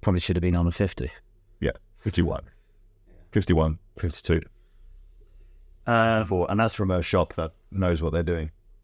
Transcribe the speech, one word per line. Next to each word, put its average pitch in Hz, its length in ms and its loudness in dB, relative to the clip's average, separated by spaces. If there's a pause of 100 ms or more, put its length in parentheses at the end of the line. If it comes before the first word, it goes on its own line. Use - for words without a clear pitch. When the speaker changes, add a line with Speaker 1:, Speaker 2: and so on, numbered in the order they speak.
Speaker 1:
Probably 92 180 2
should 85 160 -2
have 87 60 0
been 87 140 0
on 85 120 2
a 87 40 0
fifty. - 400 -4 (500)
Speaker 2:
Yeah, - 100 -2 (280)
fifty-one. - 440 -2 (880)
Fifty-one, 80 480 2 (180)
fifty-two. 80 440 -2 (1500)
Speaker 1:
Uh, 113 280 4
Speaker 2:
Fifty-four, 90 340 0
and 101 100 0
that's 113 140 2
from 92 180 0
a 90 100 2
shop 87 340 0
that 80 160 -4 (200)
knows 87 300 0
what 80 100 -2
they're 85 120 -2
doing. 80 260 -4 (340)